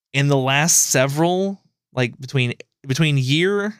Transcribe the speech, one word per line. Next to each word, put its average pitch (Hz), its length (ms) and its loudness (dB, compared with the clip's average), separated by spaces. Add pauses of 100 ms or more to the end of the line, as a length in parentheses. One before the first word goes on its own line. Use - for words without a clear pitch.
(120)
In 143 160 0
the 143 80 4
last 139 540 0
several, 170 720 0 (300)
like, 123 260 -4
between, 127 360 -2 (320)
between 147 300 2
year 180 640 0